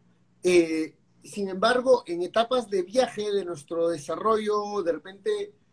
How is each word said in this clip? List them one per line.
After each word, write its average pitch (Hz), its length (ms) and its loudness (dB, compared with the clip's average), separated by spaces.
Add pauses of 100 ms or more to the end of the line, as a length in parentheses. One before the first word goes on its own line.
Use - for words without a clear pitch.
(420)
Eh, 160 520 2 (280)
sin 202 260 -6
embargo, 240 580 2
en 170 160 -4
etapas 226 460 0
de 196 140 0
viaje 208 500 0
de 190 120 0
nuestro 170 440 -4
desarrollo, 208 920 -2
de 165 100 0
repente, - 640 -6 (180)